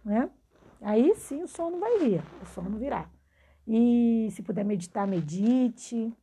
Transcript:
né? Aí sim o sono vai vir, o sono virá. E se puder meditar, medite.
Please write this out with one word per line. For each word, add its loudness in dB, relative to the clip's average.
né? 0
Aí 4
sim -10
o -8
sono -6
vai 0
vir, 2
o -16
sono -8
virá. -6
E 4
se -14
puder -4
meditar, -2
medite. 0